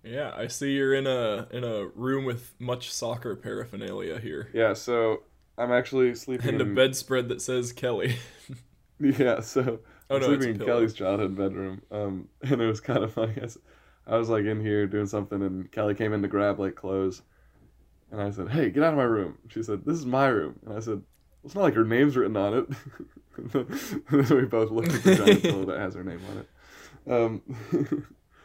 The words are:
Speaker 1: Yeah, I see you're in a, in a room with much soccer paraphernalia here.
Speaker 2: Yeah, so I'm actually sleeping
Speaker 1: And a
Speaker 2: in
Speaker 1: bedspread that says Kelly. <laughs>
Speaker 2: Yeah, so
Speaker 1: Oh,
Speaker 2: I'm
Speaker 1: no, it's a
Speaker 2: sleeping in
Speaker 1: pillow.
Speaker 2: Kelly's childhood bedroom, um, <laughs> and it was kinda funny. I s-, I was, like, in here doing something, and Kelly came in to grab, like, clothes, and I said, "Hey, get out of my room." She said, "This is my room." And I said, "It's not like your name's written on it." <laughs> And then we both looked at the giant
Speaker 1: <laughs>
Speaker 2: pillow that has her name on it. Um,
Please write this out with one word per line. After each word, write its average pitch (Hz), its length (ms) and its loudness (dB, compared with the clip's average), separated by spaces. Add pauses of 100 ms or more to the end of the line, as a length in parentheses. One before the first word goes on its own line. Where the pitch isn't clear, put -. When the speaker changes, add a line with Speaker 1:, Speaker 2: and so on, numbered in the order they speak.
Speaker 1:
Yeah, 127 340 -6
I 117 120 -6
see 139 260 -4
you're 135 200 2
in 135 140 0
a, 113 440 -2
in 123 140 -6
a 104 220 -4
room 131 360 -4
with 120 340 -6
much 123 340 -6
soccer 120 440 -4
paraphernalia 101 840 -8
here. 98 340 -8
Speaker 2:
Yeah, 110 200 4
so 113 500 0 (340)
I'm 120 160 0
actually 123 420 2
sleeping 127 360 -4
Speaker 1:
And - 100 0
a - 20 2
Speaker 2:
in 104 100 -2
Speaker 1:
bedspread 131 560 2
that 120 120 -4
says 123 320 -2
Kelly. 120 480 -2
<laughs> - 60 -18 (720)
Speaker 2:
Yeah, 135 400 4
so 123 380 -2 (300)
Speaker 1:
Oh, 139 60 0
Speaker 2:
I'm 135 60 2
Speaker 1:
no, 131 40 0
it's - 0 -
a - 20 -
Speaker 2:
sleeping 135 220 2
in 107 80 -2
Speaker 1:
pillow. - 100 -2 (120)
Speaker 2:
Kelly's 113 140 2
childhood 98 440 0
bedroom, 95 520 -4
um, 101 460 -6
<laughs> - 60 -18
and 131 200 0
it 117 60 2
was 110 140 -2
kinda 110 260 0
funny. 110 340 -2
I 120 40 -8
s-, - 120 -16 (500)
I 113 100 2
was, 113 120 2
like, 107 140 2
in 107 160 0
here 104 280 2
doing 104 180 -2
something, 101 360 -4
and 92 300 -4
Kelly 104 240 0
came 107 160 0
in 107 100 0
to 101 60 -2
grab, 101 320 0
like, 95 160 -2
clothes, 95 460 -2 (920)
and 107 100 -8
I 101 100 -2
said, 95 180 -6
"Hey, 135 220 2
get 147 120 2
out 165 100 6
of 147 40 2
my 135 60 4
room." 107 340 0 (100)
She 110 160 -8
said, 104 220 -4
"This 165 120 -2
is 147 80 -8
my 131 220 4
room." 80 380 0
And 107 100 -10
I 110 60 -6
said, 107 200 -4 (440)
"It's 143 100 -16
not 202 60 0
like 156 140 4
your 113 100 6
name's 127 320 4
written 107 180 2
on 101 220 2
it." - 120 -2 (680)
<laughs> - 160 -12 (560)
And 143 160 6
then 131 120 6
we 123 80 6
both 110 260 2
looked 113 220 0
at 120 100 -2
the 190 120 10
giant 202 260 6
Speaker 1:
<laughs> - 20 -4
Speaker 2:
pillow 98 240 0
that 78 120 -4
has 98 140 -4
her 92 100 -10
name 87 160 -8 (100)
on 98 100 -10
it. - 720 -20
Um, 117 960 -2 (400)